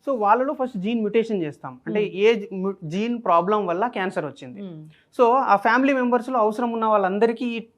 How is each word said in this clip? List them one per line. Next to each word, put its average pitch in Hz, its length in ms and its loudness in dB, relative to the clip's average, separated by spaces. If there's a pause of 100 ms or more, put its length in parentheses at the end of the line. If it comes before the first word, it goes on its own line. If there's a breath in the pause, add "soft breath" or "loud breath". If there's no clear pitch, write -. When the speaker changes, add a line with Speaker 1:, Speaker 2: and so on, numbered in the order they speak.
Speaker 1:
so 269 80 0
వాళ్ళలో 233 380 2
ఫస్ట్ 254 240 -6
జీన్ 220 220 -2
మ్యుటేషన్ 214 420 0
చేస్తాం, 139 440 -10
అంటే 214 140 -2
Speaker 2:
మ్మ్. 202 80 0
Speaker 1:
ఏ 208 260 4
జీ-, 202 220 -8
ము-, 190 280 -4
జీన్ 220 400 -4
ప్రాబ్లం 185 420 2
వల్ల 180 220 -2
క్యాన్సర్ 190 360 -4
వచ్చింది. 135 380 -14
Speaker 2:
మ్మ్. 156 260 -16 (320 soft breath)
Speaker 1:
So 233 100 6
ఆ 233 260 4
ఫ్యామిలీ 247 360 2
మెంబర్స్‌లో 247 460 0
అవసరం 226 340 0
ఉన్న 226 120 -2
వాళ్ళందరికీ 214 640 2
ఈ 233 160 -4 (160)